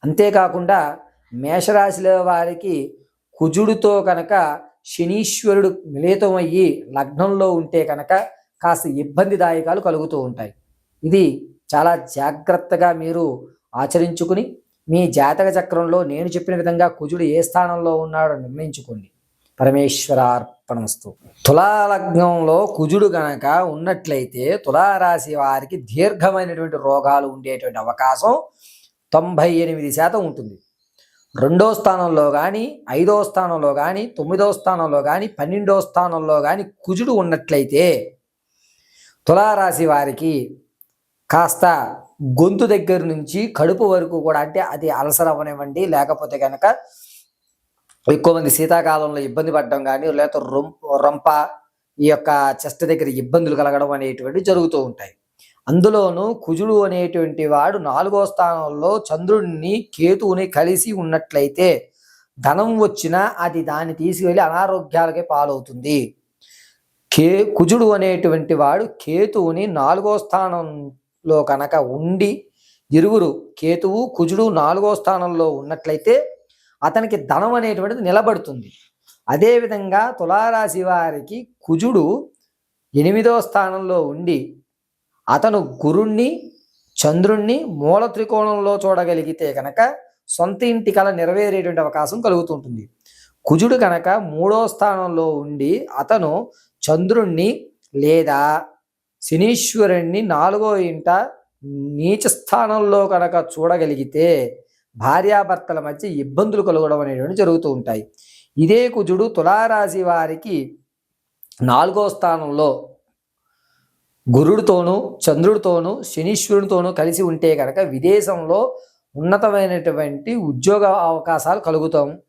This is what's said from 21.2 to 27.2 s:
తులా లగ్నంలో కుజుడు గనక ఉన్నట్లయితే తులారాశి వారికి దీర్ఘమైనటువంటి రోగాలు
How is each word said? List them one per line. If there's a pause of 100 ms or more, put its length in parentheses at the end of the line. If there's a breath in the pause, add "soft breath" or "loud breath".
తులా (160)
లగ్నంలో
కుజుడు
గనక (160)
ఉన్నట్లయితే (120)
తులారాశి
వారికి
దీర్ఘమైనటువంటి
రోగాలు